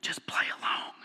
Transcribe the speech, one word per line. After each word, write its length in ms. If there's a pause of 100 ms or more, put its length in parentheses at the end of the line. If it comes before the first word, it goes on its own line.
Just 260
play 180 (140)
along. 460